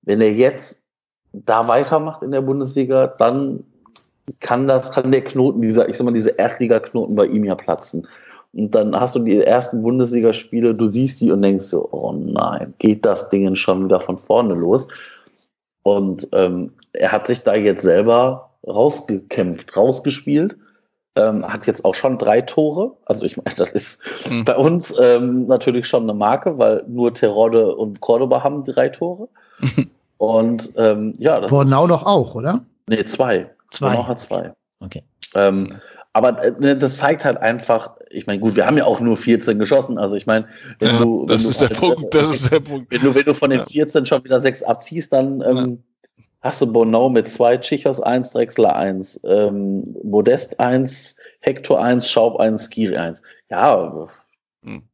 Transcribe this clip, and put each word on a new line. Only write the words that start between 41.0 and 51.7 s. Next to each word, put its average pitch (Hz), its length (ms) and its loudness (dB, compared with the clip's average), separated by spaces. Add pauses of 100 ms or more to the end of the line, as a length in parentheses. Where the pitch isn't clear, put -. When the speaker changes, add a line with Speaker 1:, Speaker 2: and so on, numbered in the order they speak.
Speaker 1:
du, 117 260 0
Speaker 2:
das 113 180 2
Speaker 1:
wenn 113 60 0
Speaker 2:
ist - 100 2
Speaker 1:
du 135 80 4
Speaker 2:
der - 60 -2
Punkt, 160 400 0
das 156 160 4
ist 131 200 0
der 156 100 4
Punkt. 143 300 -12
Speaker 1:
wenn 123 120 -2
du, 135 120 4
wenn 139 100 4
du 147 100 2
von 147 160 0
den 131 80 2
Speaker 2:
Ja. - 80 -4
Speaker 1:
vierzehn 147 400 0
schon 131 180 0
wieder 127 160 2
sechs 131 220 -2
abziehst, - 500 -6
dann, 135 300 0
ähm, 127 400 -2 (340)
Speaker 2:
Ja. - 60 -20 (180)
Speaker 1:
hast - 220 -4
du 120 100 0
Bornau 113 380 4
mit 117 180 2
zwei, 120 300 2
Tschichos 135 420 -2
eins, 127 300 -2
Drexler 113 440 2
eins, 95 500 -4
ähm, 101 600 0 (180)
Modest 107 560 0
eins, 131 580 -2 (240)
Hector - 420 0